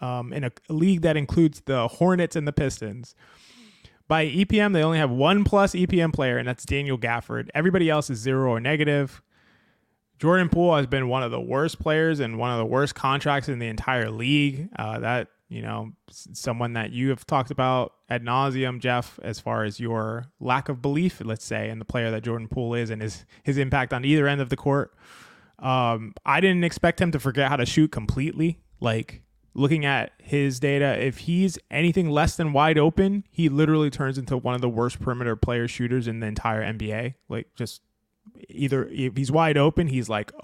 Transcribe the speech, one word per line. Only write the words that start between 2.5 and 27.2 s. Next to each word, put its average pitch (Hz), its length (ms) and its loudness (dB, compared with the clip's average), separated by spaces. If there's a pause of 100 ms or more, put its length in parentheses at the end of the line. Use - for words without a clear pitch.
Pistons. 120 640 -4 (920)
By 156 160 2
E 151 200 2
P 208 160 4
M, 208 140 4
they 165 80 4
only 160 160 4
have 147 140 2
one 156 320 4
plus 196 320 4
E 180 100 2
P 175 160 2
M 165 100 2
player, 127 280 0
and 123 80 -4
that's 123 180 -6
Daniel 139 320 -2
Gafford. 117 560 -4
Everybody 175 380 2
else 151 180 0
is 131 80 -4
zero 131 320 0
or 113 100 0
negative. 143 640 0 (960)
Jordan 175 320 4
Poole 170 260 4
has 139 120 2
been 131 220 0
one 131 120 0
of 120 80 -2
the 123 100 -4
worst 131 400 -2
players 160 400 0
and 113 200 -4
one 120 100 -2
of 123 80 -2
the 113 80 0
worst 127 300 0
contracts 139 540 -2
in 127 100 -4
the 117 80 -6
entire 113 420 -2
league. 139 680 0
Uh, 110 220 -6
that, 117 300 -2 (200)
you 113 140 -10
know, 110 300 -8 (180)
s-, - 240 -20
someone 120 400 -4
that 110 180 -6
you 123 180 0
have 131 180 -4
talked 135 240 -2
about 127 420 0 (160)
ad 120 140 -4
nauseum, 127 560 0
Jeff, 120 420 -2
as 110 180 -8
far 113 240 -4
as 107 160 -6
your 113 460 -4 (140)
lack 131 300 -2
of 127 120 -6
belief, 147 420 -2
let's 110 220 -6
say, 107 240 -6
in 113 80 -10
the 113 80 -12
player 117 240 -2
that 110 140 -6
Jordan 113 240 -6
Poole 117 260 -4
is 117 160 -4
and 110 100 -8
his, 110 260 -8 (180)
his 139 160 0
impact 135 340 0
on 123 100 -4
either 143 240 4
end 143 140 0
of 127 80 -4
the 135 60 -2
court. 139 360 0 (680)
Um, 117 560 -2 (100)
I 143 160 4
didn't 185 220 4
expect 170 360 0
him 175 120 2
to 151 80 0
forget 135 300 0